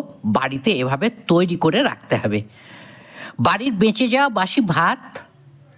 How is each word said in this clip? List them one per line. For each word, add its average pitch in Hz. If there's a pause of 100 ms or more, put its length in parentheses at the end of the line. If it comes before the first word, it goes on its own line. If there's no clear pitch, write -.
(380)
বাড়িতে 135 (120)
এভাবে 135 (240)
তৈরি 170
করে 160 (100)
রাখতে -
হবে। 107 (1040)
বাড়ির 214
বেঁচে 220
যাওয়া 277
বাসি 190 (120)
ভাত, 175 (760)